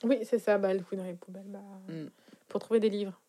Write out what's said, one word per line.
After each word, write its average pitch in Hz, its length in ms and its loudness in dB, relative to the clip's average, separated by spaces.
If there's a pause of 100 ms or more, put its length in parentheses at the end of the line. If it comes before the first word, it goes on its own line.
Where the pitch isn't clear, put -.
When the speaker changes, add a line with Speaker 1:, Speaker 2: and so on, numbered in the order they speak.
Speaker 1:
Oui, 233 200 4
c'est 233 140 0
ça, 208 200 4
bah, 196 120 2
elle 190 140 2
fouille 196 160 -8
dans 185 60 -6
les 180 80 -8
poubelles, 190 340 -14
bah, 196 120 -12 (280)
Speaker 2:
Mm. 160 220 -10 (380)
Speaker 1:
pour - 140 -4
trouver 226 180 4
des 214 100 6
livres. 202 400 -2